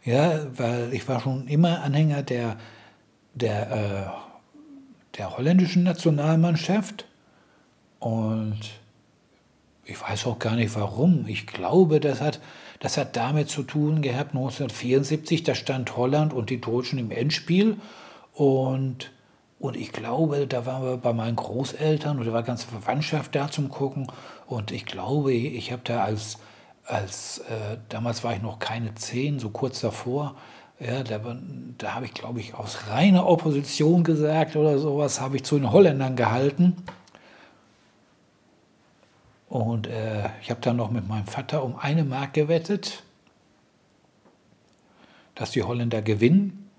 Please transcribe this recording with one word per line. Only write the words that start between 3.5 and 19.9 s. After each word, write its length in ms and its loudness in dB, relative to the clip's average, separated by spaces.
äh, 1500 -8
der 180 -8
holländischen 460 4
Nationalmannschaft. 1200 2
Und 640 -2
ich 160 -14
weiß 260 -4
auch 120 -4
gar 180 -2
nicht, 180 0
warum. 520 2
Ich 200 -8
glaube, 540 4
das 200 0
hat, 200 -2
das 160 -4
hat 200 -4
damit 320 0
zu 140 -4
tun 400 0
gehabt, 320 -2
neunzehnhundertvierundsiebzig, 1080 0
da 120 2
stand 420 -4
Holland 360 4
und 160 -2
die 120 -2
Deutschen 380 -2
im 120 -4
Endspiel. 680 2
Und, 760 0
und 180 -6
ich 160 -8